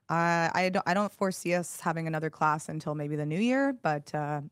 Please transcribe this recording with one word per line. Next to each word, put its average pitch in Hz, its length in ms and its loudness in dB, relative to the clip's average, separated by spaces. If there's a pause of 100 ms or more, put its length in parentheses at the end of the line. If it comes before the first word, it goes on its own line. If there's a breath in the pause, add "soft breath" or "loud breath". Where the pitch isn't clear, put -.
uh, 170 440 4
I 185 180 2
don't, 190 160 0
I 175 60 2
don't 202 180 0
foresee 185 440 -2
us 175 260 -4
having 165 260 -2
another 156 220 -2
class 151 400 0
until 156 260 -4
maybe 147 220 -4
the 151 80 -2
new 156 140 0
year, 262 340 2
but, 151 400 -2
uh, 147 280 -2 (100)